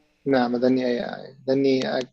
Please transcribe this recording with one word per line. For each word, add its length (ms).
نعم، 300
هذني 300
إيه 140
آي. 360
هذني، 400